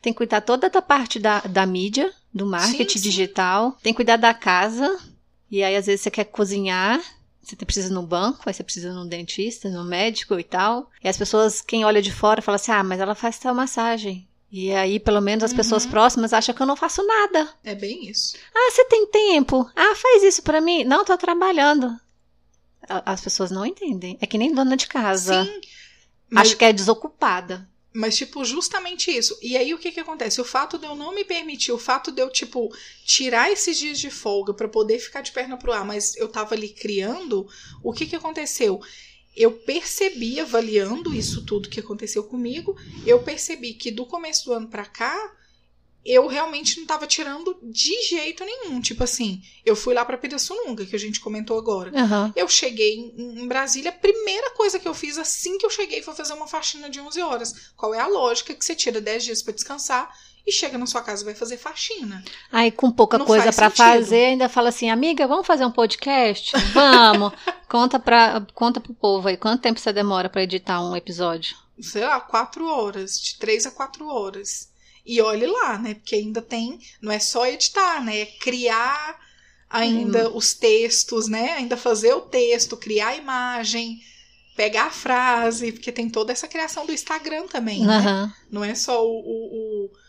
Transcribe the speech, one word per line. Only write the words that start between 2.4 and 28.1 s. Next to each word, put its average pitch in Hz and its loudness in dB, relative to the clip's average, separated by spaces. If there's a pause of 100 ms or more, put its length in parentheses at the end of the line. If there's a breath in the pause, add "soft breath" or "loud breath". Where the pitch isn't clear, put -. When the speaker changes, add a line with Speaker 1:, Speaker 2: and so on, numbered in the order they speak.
Speaker 1:
marketing 208 0
Speaker 2:
Sim, - -
sim. 202 -2
Speaker 1:
digital, 190 2 (100)
tem 226 0
que 226 -2
cuidar 233 4
da 233 6
casa. 226 0 (520)
E 196 0
aí, 196 2
às 196 -2
vezes, 202 2
você 208 -2
quer 208 -2
cozinhar, 196 0 (420)
você - -18
te-, - -12
precisa 190 -2
ir 185 -2
no 180 -2
banco, 175 -2
aí 196 -4
você 196 -10
precisa 180 -10
ir 180 -8
num 180 -10
dentista, 175 -8
num 175 -6
médico 190 -2
e 170 -6
tal. 214 -2 (120 soft breath)
E 185 -2
as 190 -2
pessoas, 214 2
quem 226 -2
olha 214 6
de 196 -2
fora, 214 2
fala 202 0
assim, 214 -2
"Ah, 208 4
mas 190 -2
ela 196 0
faz 226 -4
tal 254 -2
massagem." 226 -2 (240)
E 190 -4
aí, 196 2
pelo 208 2
menos, 208 0
as 226 0
pessoas 226 2
Speaker 2:
Uhum. - -8
Speaker 1:
próximas 226 4
acham 254 2
que - -2
eu 269 2
não 277 2
faço 349 -2
nada. 403 2 (160)
Speaker 2:
É 208 -8
bem 202 -8
isso. - -4 (180 loud breath)
Speaker 1:
"Ah, 494 6
você 508 6
tem 453 6
tempo? 294 4
Ah, 403 4
faz 494 8
isso 392 6
pra 311 2
mim." 330 2
"Não, 277 4
tô 381 4
trabalhando." 330 4 (1000)
A-, 190 -4
as 185 -4
pessoas 180 -4
não 190 -4
entendem. 196 -6
É 208 -4
que 220 -2
nem 277 2
dona 262 2
de 262 -2
casa. 190 0
Speaker 2:
Sim, 208 -8 (680 loud breath)
mas 220 8
Speaker 1:
Acho 220 2
que - 4
é 220 10
desocupada. 190 -2 (240)
Speaker 2:
Mas, 220 -2